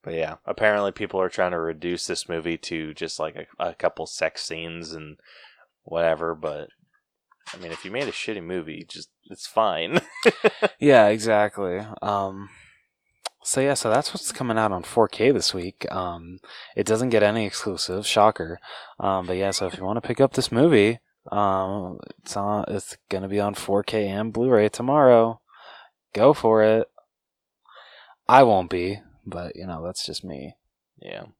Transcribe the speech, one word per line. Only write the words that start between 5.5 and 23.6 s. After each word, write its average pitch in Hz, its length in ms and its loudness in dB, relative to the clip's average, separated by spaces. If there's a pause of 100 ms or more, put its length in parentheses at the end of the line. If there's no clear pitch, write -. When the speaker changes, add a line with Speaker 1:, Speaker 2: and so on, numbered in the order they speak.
Speaker 1:
whatever, 82 520 -2
but, 78 340 -8 (840)
I - 60 -18
mean, 87 140 -14
if 80 120 -14
you 92 60 -12
made 127 180 -6
a 95 40 -8
shitty 104 300 -8
movie, 82 460 -8
just, - 220 -18 (140)
it's - 220 -18
fine. 101 600 0
<laughs> - 40 -20 (720)
Speaker 2:
Yeah, 127 280 8
exactly. 104 720 0 (200)
Um, 98 480 -6 (920)
so - 180 -2
yeah, 139 140 2
so 120 160 -2
that's 127 240 0
what's - 180 -8
coming 120 240 -4
out 110 160 2
on 90 120 -4
four 110 240 4
K 120 240 2
this 101 200 0
week. 92 400 -8
Um, 90 460 -8 (380)
it - 100 0
doesn't 110 240 2
get 110 120 6
any 107 220 2
exclusive, 92 600 -6
shocker. 95 520 2 (420)
Um, 95 260 -2
but 92 100 -4
yeah, 98 140 0
so 95 160 -4
if 90 100 -8
you 95 80 -10
wanna 107 160 -4
pick - 200 -6
up 135 140 4
this - 180 -2
movie, 117 480 4 (320)
um, 95 680 -2 (240)
it's - 140 -10
on, 104 320 -2
it's - 280 -8 (140)
gonna 95 180 -4
be 101 120 -2
on 104 140 -2
four 101 280 -2